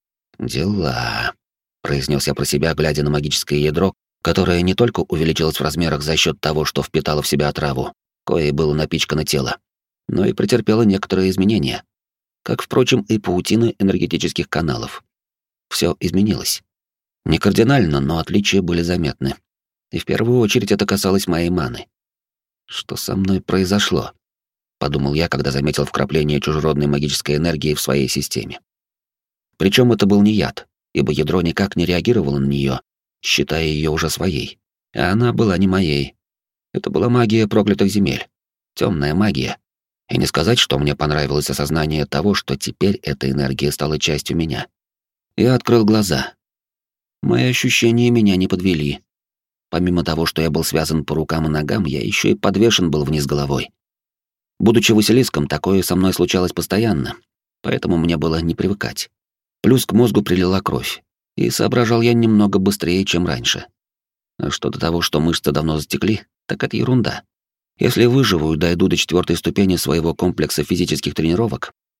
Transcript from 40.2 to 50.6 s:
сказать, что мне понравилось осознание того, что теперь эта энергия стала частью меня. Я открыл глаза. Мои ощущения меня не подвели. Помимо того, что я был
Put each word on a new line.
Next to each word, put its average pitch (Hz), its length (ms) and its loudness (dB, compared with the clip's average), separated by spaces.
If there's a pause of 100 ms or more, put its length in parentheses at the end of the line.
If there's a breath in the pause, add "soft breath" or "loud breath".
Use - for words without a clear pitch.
сказать, 104 320 2
что - 200 0
мне 71 180 0
понравилось 73 540 -2
осознание 78 560 -2
того, 90 260 0
что - 240 -2
теперь - 460 -2
эта 67 280 -4
энергия 69 420 -2
стала 76 260 -2
частью 76 400 -2
меня. 73 300 -4 (680)
Я 123 180 4
открыл 117 300 4
глаза. 101 480 2 (880)
Мои 127 280 2
ощущения 120 600 2
меня 107 260 4
не 92 120 2
подвели. 87 540 -2 (680)
Помимо 87 340 0
того, 80 220 0
что - 160 -4
я 80 80 0
был 78 160 -2